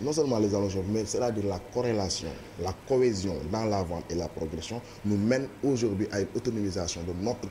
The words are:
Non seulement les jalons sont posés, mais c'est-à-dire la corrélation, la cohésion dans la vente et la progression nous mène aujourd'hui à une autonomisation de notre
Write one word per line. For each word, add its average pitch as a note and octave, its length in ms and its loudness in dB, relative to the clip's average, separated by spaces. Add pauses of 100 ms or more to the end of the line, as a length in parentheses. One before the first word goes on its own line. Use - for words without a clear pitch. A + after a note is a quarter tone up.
Non C#3 120 0
seulement C#3+ 260 4
les G#2+ 100 4
jalons G2+ 200 2
sont F#2+ 120 -2
posés, F#2 100 -2
mais A2 140 2
c'est-à-dire A2 400 0
la F#2 140 0 (140)
corrélation, G#2 560 0 (320)
la F#2 120 -2 (140)
cohésion G#2+ 480 4 (160)
dans A2 140 0
la G2+ 180 2
vente E2 260 -4
et E2+ 60 -2
la E2+ 120 0
progression E2 540 -6 (240)
nous G2+ 120 4
mène B2 300 2 (160)
aujourd'hui A2 480 2
à G#2 100 2
une F#2+ 140 0
autonomisation F#2+ 680 -2
de F2 100 -4
notre G2+ 360 -2